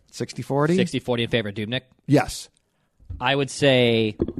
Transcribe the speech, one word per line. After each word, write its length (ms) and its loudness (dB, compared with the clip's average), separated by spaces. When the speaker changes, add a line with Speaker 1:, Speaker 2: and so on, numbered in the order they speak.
Speaker 1:
Sixty 300 -8
forty? 340 0
Speaker 2:
Sixty 240 0
forty 240 -2
in 40 -4
favor 200 0
of 80 -10
Dubnyk? 260 -6
Speaker 1:
Yes. 420 0
Speaker 2:
I 140 0
would 160 -2
say 640 2